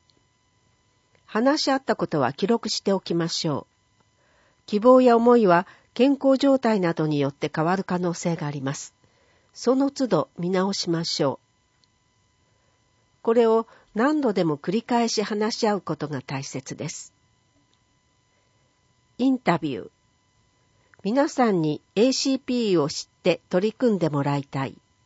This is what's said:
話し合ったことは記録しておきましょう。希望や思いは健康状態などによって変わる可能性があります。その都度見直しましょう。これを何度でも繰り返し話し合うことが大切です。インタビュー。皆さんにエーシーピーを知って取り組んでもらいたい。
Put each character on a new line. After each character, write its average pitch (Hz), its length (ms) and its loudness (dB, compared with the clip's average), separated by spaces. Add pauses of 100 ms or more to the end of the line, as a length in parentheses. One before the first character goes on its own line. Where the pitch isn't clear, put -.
(1300)
話 269 380 0
し 294 80 0
合 262 60 0
っ - 60 -10
た 214 120 -2
こ 180 120 -4
と 151 140 -2
は 123 120 0
記 - 140 -6
録 233 220 0
し - 120 -8
て 196 120 0
お 185 60 0
き - 160 -6
ま 165 120 -2
し - 220 -6
ょ 131 200 -4
う。 - 40 -20 (920)
希 208 140 -2
望 254 200 8
や 240 160 6
思 240 180 6
い 220 120 4
は 175 180 4 (280)
健 269 280 4
康 269 160 4
状 269 220 2
態 220 200 0
な 170 140 0
ど 156 140 -2
に 147 120 0
よ 139 100 0
っ 139 40 -8
て - 200 -6
変 160 120 -2
わ 180 100 0
る 190 80 -2
可 180 160 -4
能 175 140 -2
性 170 220 -4
が 156 120 -6
あ 147 40 -6
り 143 100 -8
ま 135 140 -4
す。 - 180 -16 (600)
そ - 200 0
の 269 160 0
都 262 200 -4
度 160 280 0
見 175 120 -4
直 190 240 0
し - 160 -6
ま 165 160 -4
し - 180 -4
ょ 135 180 -2
う。 - 40 -20 (1800)
こ 226 120 0
れ 226 140 4
を 226 200 2 (260)
何 285 260 0
度 247 140 0
で 185 100 0
も 151 140 0
繰 - 140 -8
り 226 120 -2
返 233 240 0
し 220 160 -2
話 214 360 -4
し 226 100 0
合 208 60 0
う 180 60 -4
こ 160 140 -6
と 147 140 -8
が 135 120 -6
大 139 220 -10
切 - 320 -12
で 143 140 -8
す。 - 240 -18 (2000)
イ 262 140 2
ン 247 80 0
タ 170 180 0
ビ 139 180 -6
ュ 90 100 -10
ー。 - 40 -18 (1120)
皆 277 260 0
さ 240 220 0
ん 175 100 2
に 151 200 -2 (140)
エ 233 140 4
ー - 20 2
シ 269 240 -2
ー 254 40 -4
ピ 226 380 0
ー 151 40 2
を 147 80 0
知 - 200 -12
っ - 120 -20
て 180 180 0 (100)
取 185 180 0
り 220 60 -4
組 233 220 0
ん - 20 0
で 165 120 0
も 143 140 -2
ら 143 120 -2
い 139 80 -4
た 135 220 -8
い。 - 120 -12 (280)